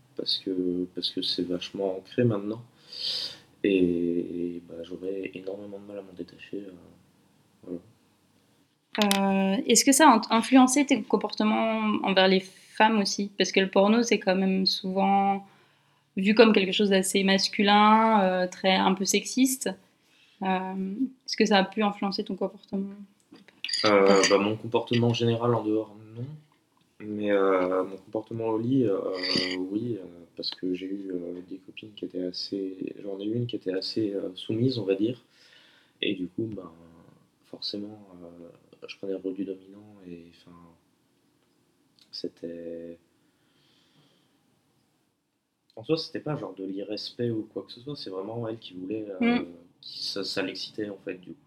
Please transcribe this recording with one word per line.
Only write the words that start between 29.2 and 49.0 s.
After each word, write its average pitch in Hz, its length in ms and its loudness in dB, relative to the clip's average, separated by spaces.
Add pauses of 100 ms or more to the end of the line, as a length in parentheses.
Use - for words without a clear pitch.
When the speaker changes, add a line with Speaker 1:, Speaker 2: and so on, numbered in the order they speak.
Speaker 1:
oui, 110 280 -4
euh, 90 80 -12 (300)
parce - 160 -10
que 92 220 -4
j'ai 92 140 -8
eu, 98 260 -8
euh, 87 260 -8 (100)
des 95 100 -14
copines - 360 -18
qui - 80 -10
étaient 90 220 -8
assez, 95 760 -6
j'en 98 200 -10
ai - 20 -8
eu 107 120 -4
une 120 120 -2
qui 117 80 -8
était 95 180 -6
assez, 101 400 -4
euh, 90 220 -6
soumise, 120 440 -2
on 104 40 -6
va 98 120 2
dire. 110 280 -2 (800)
Et - 120 0
du 90 140 -6
coup, 110 260 -6
ben, 90 180 -12 (760)
forcément, 104 600 -12 (160)
euh, 85 280 -18 (380)
je - 100 -16
prenais 98 160 -6
le 95 60 -4
rôle 92 160 -4
du 95 100 -4
dominant 98 500 -14 (120)
et, 85 240 -14
enfin, 87 260 -20 (1500)
c'était, 85 840 -12 (2750)
en 110 80 -16
soi, 156 140 0
c'était - 220 -10
pas 147 160 -6
genre - 200 -8
de 95 100 -10
l'irrespect 101 640 -6
ou 110 240 -4
quoi 98 100 -8
que - 80 -20
ce - 80 -20
soit, 139 160 -12
c'est - 140 -14
vraiment 107 380 -8
elle 113 120 -8
qui - 140 -18
voulait, 101 320 -8 (160)